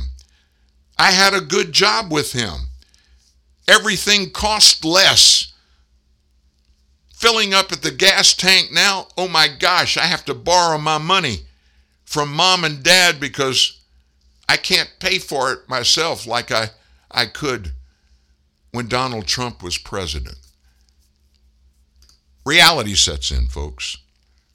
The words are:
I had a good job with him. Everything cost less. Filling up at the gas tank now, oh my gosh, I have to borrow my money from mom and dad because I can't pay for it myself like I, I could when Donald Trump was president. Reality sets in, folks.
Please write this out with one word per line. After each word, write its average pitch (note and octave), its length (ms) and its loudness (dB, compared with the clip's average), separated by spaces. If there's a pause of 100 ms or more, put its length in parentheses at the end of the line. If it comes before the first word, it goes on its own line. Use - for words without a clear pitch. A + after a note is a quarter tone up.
(1000)
I F#3 140 4
had F#3+ 220 4
a F#3+ 60 0
good E3+ 320 -2
job G3+ 400 2
with D3 200 -2
him. A2 220 -4 (1120)
Everything G3+ 640 2
cost G#3 540 2
less. E3 680 4 (1600)
Filling A3 400 0
up F#3+ 180 0
at D#3 100 -12
the D#3 80 -4
gas F3+ 440 2
tank F#3 360 0
now, F#3 460 0
oh F#3 120 -4
my D#3 200 2
gosh, E3 480 0
I C#3 60 0
have E3 240 -2
to C#3 80 -6
borrow E3 440 2
my D3+ 200 -2
money D#3 400 -2 (640)
from D3 280 -4
mom F3 320 2
and D3 180 -4
dad E3+ 360 4
because C3+ 640 -2 (680)
I D3+ 80 4
can't E3+ 340 -2 (100)
pay F#3 180 -2
for C3 340 -2
it - 160 -10
myself B2+ 580 -2
like A#2 260 -4
I, A2 180 -2 (400)
I A#2+ 160 -2
could G#2+ 460 -6 (1000)
when A#2+ 180 -8
Donald B2 380 -4
Trump A#2+ 360 -6
was F2 140 -8
president. E2 640 -10 (2000)
Reality D3+ 480 2
sets D2 360 -2
in, B1 180 -2
folks. C#2+ 500 -12 (560)